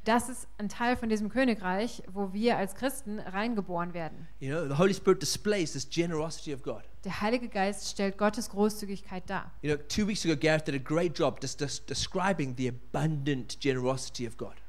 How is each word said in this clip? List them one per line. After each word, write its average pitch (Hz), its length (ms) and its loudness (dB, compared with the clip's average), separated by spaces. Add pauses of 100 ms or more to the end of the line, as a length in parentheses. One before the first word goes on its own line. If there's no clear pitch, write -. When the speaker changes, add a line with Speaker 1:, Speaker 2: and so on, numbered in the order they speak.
Speaker 1:
Das 226 260 2
ist - 260 -8
ein 208 140 -4
Teil 240 260 2
von 233 140 -2
diesem 214 180 2
Königreich, 214 800 2
wo 196 220 -2
wir 214 240 4
als 190 180 -2
Christen 233 440 -4
reingeboren 185 760 -2
werden. 165 340 -6 (120)
Speaker 2:
You 135 120 -6
know, 160 160 0
the 139 120 0
Holy 196 160 8
Spirit 185 260 6
displays 202 520 0
this 135 180 -4
generosity 160 640 0
of 123 80 -6
God. - 180 -4 (240)
Speaker 1:
Der 180 160 -4
Heilige 233 280 2
Geist 202 420 0
stellt 196 260 0
Gottes 208 320 2
Großzügigkeit 202 800 -2
dar. 185 220 -4 (100)
Speaker 2:
You 147 140 2
know, 143 140 -2
two 208 200 2
weeks 214 160 -2
ago, 165 100 4
Gareth 156 320 4
did 143 80 0
a 139 40 0
great 160 400 0
job 143 240 4
just, 135 180 -4
just - 300 -4
describing 156 680 0
the 127 140 0
abundant 143 920 0
generosity 127 680 0
of 110 120 -8
God. 98 160 -6 (140)